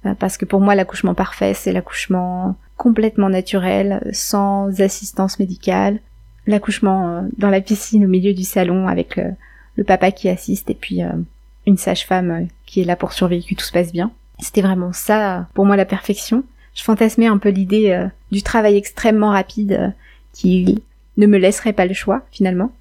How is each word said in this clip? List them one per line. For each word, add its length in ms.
euh, 140
parce 180
que 80
pour 160
moi, 140
l'accouchement 400
parfait, 400
c'est 160
l'accouchement 840
complètement 540
naturel, 840
sans 680
assistance 600
médicale. 580
L'accouchement, 640
euh, 120
dans 100
la 100
piscine 460
au 20
milieu 280
du 80
salon 440
avec, 300
euh, 140
le 60
papa 280
qui 180
assiste 400
et 60
puis, 260
euh, 80
une 120
sage-femme, 520
euh, 160
qui 140
est 40
là 100
pour 180
surveiller 300
que 120
tout 100
se 60
passe 200
bien. 200
C'était 220
vraiment 320
ça, 460
euh, 20
pour 100
moi, 100
la 100
perfection. 580
Je 80
fantasmais 420
un 140
peu 100
l'idée, 440
euh, 120
du 120
travail 340
extrêmement 540
rapide, 400
euh, 160
qui 500
ne 80
me 140
laisserait 340
pas 140
le 80
choix, 340
finalement. 520